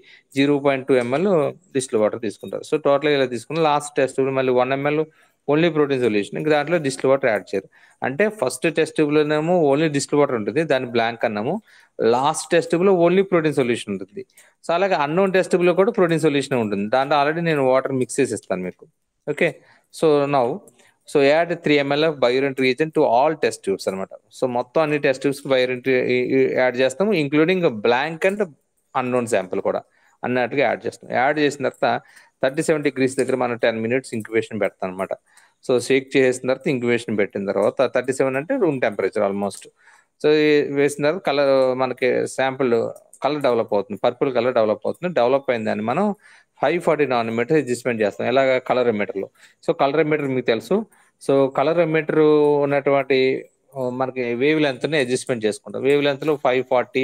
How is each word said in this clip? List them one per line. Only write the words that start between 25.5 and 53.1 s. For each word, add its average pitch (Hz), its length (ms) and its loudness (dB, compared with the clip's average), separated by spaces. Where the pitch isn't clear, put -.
ఈ, 123 120 0
ఈ 135 120 2
యాడ్ 127 220 0
చేస్తాము, 135 380 0
including 156 460 0
blank 131 440 -2
and 202 160 0
unknown 123 320 -2
sample 98 360 -2
కూడా - 200 -2
అన్నట్టుగా 127 400 -2
యాడ్ 104 200 0
చేస్తాం. - 300 -10
యాడ్ 135 260 0
చేసిన 139 240 0
తర్వాత 127 260 -2
థర్టీ 139 220 0
సెవెన్ 151 220 0
డిగ్రీస్ 135 320 0
దగ్గర 127 200 0
మనం 120 200 -2
టెన్ 113 240 0
మినిట్స్ 123 340 -4
ఇంక్యుబేషన్ 110 460 -4
పెడతాం 95 260 -4
అనమాట. 92 260 -6
So, - 160 -2
షేక్ 135 300 0
చేసిన 127 340 2
తర్వాత, 131 240 -4
ఇంక్యుబేషన్ 120 480 -2
పెట్టిన 101 300 -2
తర్వాత, 98 300 0
థర్టీ 127 260 -2
సెవెన్ 131 240 -2
అంటే 160 200 -4
రూమ్ 160 240 0
టెంపరేచర్ 104 440 -2
almost. 101 380 -4
So, 151 80 0
ఈ 151 100 2
వేసిన 143 300 -2
తర్వాత 160 220 -2
కలర్, 139 280 0
మనకి 127 320 -2
శాంపిల్ 131 460 -2
కలర్ 143 220 -2
డెవలప్ 120 320 0
అవుతుంది, 101 260 -4
పర్పుల్ 120 340 0
కలర్ 123 200 0
డెవలప్ 107 300 0
అవుతుంది. 160 300 -6
డెవలప్ 135 360 0
అయిన 113 140 -2
దాన్ని 107 200 -4
మనం 139 200 -2
ఫైవ్ 160 200 0
ఫార్టీ 151 260 0
నానోమీటర్ 120 520 0
అడ్జస్ట్‌మెంట్ 120 420 -2
చేస్తాం. 104 260 -2
ఎలాగ? 131 320 2
కలర్ 123 300 0
ఎమిటర్‌లో. 104 400 -2
So, - 100 -2
కలర్ 147 280 0
ఎమిటర్ 151 280 0
మీకు 127 180 -2
తెలుసు. 117 300 0
So, 139 120 0
కలర్ 156 260 2
ఎమిటర్ 156 420 2
ఉన్నటువంటి, 139 560 0